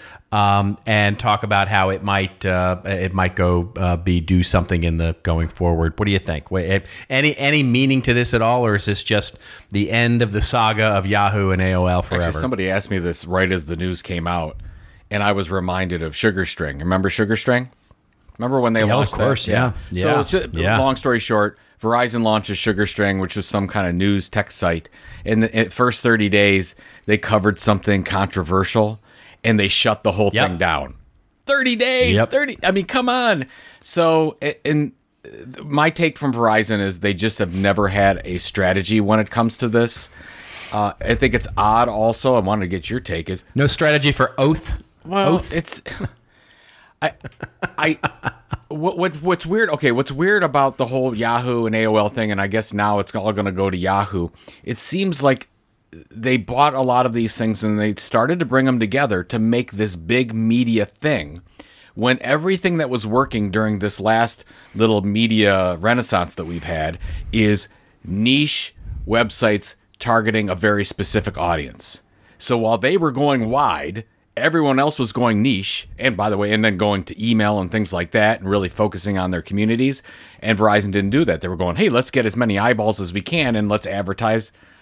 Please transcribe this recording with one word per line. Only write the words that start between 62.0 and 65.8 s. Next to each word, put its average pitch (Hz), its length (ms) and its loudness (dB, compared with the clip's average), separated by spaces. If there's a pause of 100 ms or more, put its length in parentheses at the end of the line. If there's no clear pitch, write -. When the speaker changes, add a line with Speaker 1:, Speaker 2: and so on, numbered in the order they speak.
Speaker 2:
everything 170 560 0
that 147 120 -2
was 113 180 -4
working 110 440 0
during 107 280 0
this 101 200 -2
last 110 440 0 (320)
little 107 260 4
media 101 800 2
renaissance 110 560 0